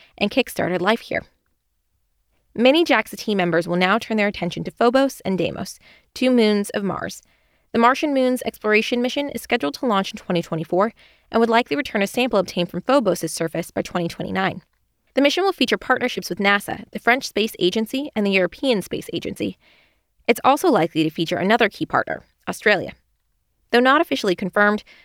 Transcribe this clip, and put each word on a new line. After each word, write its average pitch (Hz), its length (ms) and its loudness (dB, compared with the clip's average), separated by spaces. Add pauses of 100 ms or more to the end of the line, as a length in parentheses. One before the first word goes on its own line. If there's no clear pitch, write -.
(180)
and 208 120 0
kick-started - 520 -2
life 214 180 0
here. - 240 -8 (1300)
Many 269 300 4
jaxa 220 340 0
team 208 200 -2
members 175 280 2
will 175 100 -2
now 185 220 2
turn 226 180 -6
their 208 120 2
attention 175 360 -6
to - 60 -8
Phobos 262 500 2
and 190 180 -2
Deimos, 165 400 -6 (360)
two 254 160 2
moons 214 400 2
of 208 140 -4
Mars. - 380 -6 (500)
The 226 60 -2
Martian 262 360 2
moon's 254 320 0
exploration 220 560 0
mission 285 280 -4
is - 120 -10
scheduled 277 320 -2
to - 120 -6
launch 196 260 0
in - 40 -14
twenty 175 240 -2
twenty-four 175 520 -2 (380)
and 226 100 2
would 233 100 2
likely 240 260 0
return 269 240 -2
a 196 60 0
sample 240 320 0
obtained 180 320 -2
from 175 100 -8
Phobos' 202 500 0
surface 165 400 -6
by 202 120 -4
twenty 175 260 -4
twenty-nine. 190 540 -6 (520)
The 269 60 2
mission 285 240 4
will 392 80 2
feature 233 240 0
partnerships 247 540 -2
with 180 80 -8
nasa, 202 540 0
the - 60 -8
French 240 280 0
Space 214 320 -2
Agency, 226 560 -2
and 208 120 0
the 196 40 2
European 190 500 0
Space - 320 -8
Agency. 202 460 -6 (680)
It's 233 180 2
also 294 240 4
likely 170 340 2
to 156 80 0
feature 170 260 -4
another 214 320 4
key - 180 -8
partner, - 360 -2 (260)
Australia. 180 440 0 (760)
Though 233 100 4
not 262 200 6
officially 233 360 0
confirmed, 208 480 2 (200)